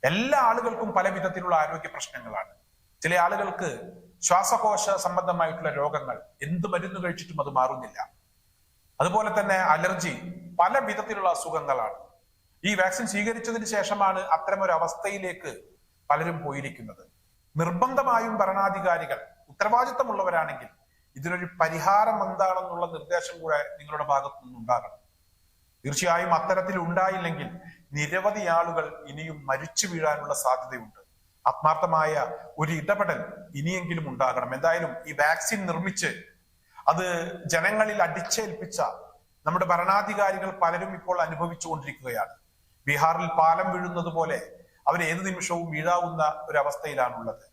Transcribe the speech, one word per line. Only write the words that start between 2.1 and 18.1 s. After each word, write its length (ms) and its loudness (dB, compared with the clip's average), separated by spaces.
ചില 120 2
ആളുകൾക്ക് 460 0
ശ്വാസകോശ 580 4
സംബന്ധമായിട്ടുള്ള 680 0
രോഗങ്ങൾ, 360 -2
എന്ത് 280 -2
മരുന്ന് 300 -4
കഴിച്ചിട്ടും 380 -6
അത് 160 -4
മാറുന്നില്ല. 400 -2
അതുപോലെ 380 2
തന്നെ 200 2
അലർജി, 400 0
പല 120 6
വിധത്തിലുള്ള 480 -2
അസുഖങ്ങളാണ്. 600 -2
ഈ 60 2
വാക്സിൻ 320 2
സ്വീകരിച്ചതിന് 600 -2
ശേഷമാണ് 460 2
അത്തരമൊരു 420 0
അവസ്ഥയിലേക്ക് 720 -4
പലരും 340 2
പോയിരിക്കുന്നത്. 580 -10
നിർബന്ധമായും 800 2